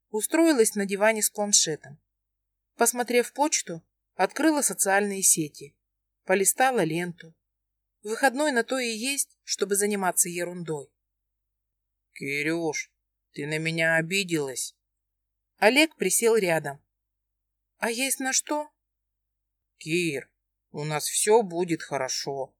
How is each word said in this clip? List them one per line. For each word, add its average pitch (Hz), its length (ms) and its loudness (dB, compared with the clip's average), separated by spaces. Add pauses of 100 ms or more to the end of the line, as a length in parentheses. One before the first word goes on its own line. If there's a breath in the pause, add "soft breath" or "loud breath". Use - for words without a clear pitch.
устроилась 269 680 4
на 202 100 -2
диване 208 360 0
с - 80 0
планшетом. 170 680 -2 (800)
Посмотрев 240 560 0
почту, 262 500 -4 (320)
открыла 285 460 2
социальные 196 600 0
сети, - 520 -2 (480)
полистала 202 640 2
ленту. 165 500 -6 (640)
Выходной 262 520 0
на 233 100 2
то 262 160 -2
и 247 80 -2
есть, 240 560 -4
чтобы 196 320 -4
заниматься 196 540 0
ерундой. 170 600 -6 (1300)
"Кирюш, 147 720 -4 (400)
ты 143 160 -8
на 156 120 -4
меня 160 360 0
обиделась?" 165 800 -2 (840)
Олег 262 380 4
присел 220 400 2
рядом. 160 480 0 (960)
"А 214 120 -2
есть 254 300 -2
на 262 140 -2
что?" 302 360 -2 (1080)
"Кир, 160 520 -4 (420)
у 147 120 -8
нас 151 220 -4
всё 214 380 4
будет 170 380 -4
хорошо, 135 800 -6